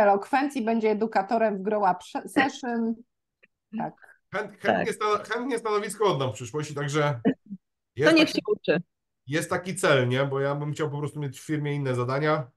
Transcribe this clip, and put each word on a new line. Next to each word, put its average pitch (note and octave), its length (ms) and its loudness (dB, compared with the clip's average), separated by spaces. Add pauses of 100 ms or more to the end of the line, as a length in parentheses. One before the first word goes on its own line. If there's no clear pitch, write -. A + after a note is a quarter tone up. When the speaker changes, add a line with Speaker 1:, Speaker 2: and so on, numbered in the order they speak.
Speaker 1:
elokwencji, A3+ 640 2
będzie A3 260 2
edukatorem G#3+ 680 0
w F#3+ 40 -8
grow G#3 220 0
up F3+ 200 4
sze-, - 260 -10
session. A#3+ 680 -2 (840)
Tak. - 420 -10 (160)
Speaker 2:
Chęt-, G3+ 240 -6
chętnie G3 260 0
Speaker 3:
Tak. G#3 100 -2
Speaker 2:
sta-, G#3 380 -2
chętnie B3 260 -2
stanowisko G#3 460 -2
oddam C#3 240 2
w G#2+ 40 -6
przyszłości, D3+ 420 -8
także D3 480 0
Speaker 3:
To A#3 80 4 (640)
Speaker 2:
jest A#3 200 6
Speaker 3:
niech D#4 120 8
Speaker 2:
taki, - 100 -6
Speaker 3:
się - 100 0
uczy. F3+ 340 2 (460)
Speaker 2:
jest D#3+ 220 -2
taki F#3 260 -4
cel, C#3 320 4
nie? C3 180 2
Bo C3+ 140 -2
ja C#3+ 160 0
bym D3 180 -4
chciał D3+ 180 -4
po C#3+ 80 -6
prostu D3 200 -6
mieć C#3 200 -6
w - 60 -20
firmie D3 300 -2
inne C3+ 200 -2
zadania D3 600 0